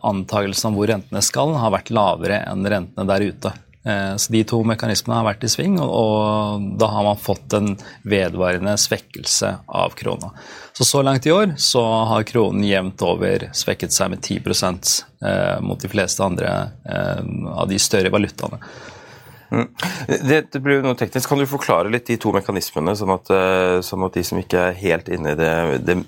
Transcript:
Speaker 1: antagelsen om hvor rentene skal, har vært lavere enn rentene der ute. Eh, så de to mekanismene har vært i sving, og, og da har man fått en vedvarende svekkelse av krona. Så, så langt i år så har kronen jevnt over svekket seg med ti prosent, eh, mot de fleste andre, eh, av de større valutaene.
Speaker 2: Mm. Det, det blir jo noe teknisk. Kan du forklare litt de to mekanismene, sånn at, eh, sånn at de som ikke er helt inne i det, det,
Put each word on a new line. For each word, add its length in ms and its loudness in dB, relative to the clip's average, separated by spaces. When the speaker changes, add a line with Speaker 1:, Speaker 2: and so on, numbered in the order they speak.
Speaker 1:
antagelsen 640 -2
om 100 0
hvor 100 2
rentene 360 -2
skal, 340 0
har 160 2
vært 180 -2
lavere 560 2
enn 160 -4
rentene 440 -2
der 260 2
ute. 200 -6
Eh, 300 -2
så 160 -4
de 100 4
to 220 0
mekanismene 500 -2
har 180 2
vært 120 -8
i 20 -2
sving, 320 0
og, 100 0
og 760 0
da 120 4
har 160 0
man 120 2
fått 380 -6
en 240 0
vedvarende 680 0
svekkelse 920 -2
av 260 -2
krona. 380 -8
Så, 100 -2
så 200 4
langt 200 2
i 60 4
år 260 4
så 520 2
har 160 2
kronen 420 2
jevnt 360 0
over 520 0
svekket 380 -2
seg 180 2
med 120 -8
ti 180 -4
prosent, 640 -2
eh, 380 0
mot 180 -4
de 80 -8
fleste 320 -2
andre, 540 -2
eh, 380 -4
av 220 -2
de 100 0
større 320 2
valutaene. 480 -2
Speaker 2:
Mm. 160 0
Det, 420 2
det 100 -6
blir 220 2
jo 60 0
noe 100 0
teknisk. 300 -2
Kan 100 4
du 80 2
forklare 420 2
litt 180 -2
de 100 0
to 160 0
mekanismene, 680 0
sånn 160 0
at, 160 -2
eh, 560 4
sånn 180 -4
at 140 -2
de 60 0
som 180 -2
ikke 240 2
er 60 0
helt 260 0
inne 220 -2
i 80 0
det, 480 2
det, 220 2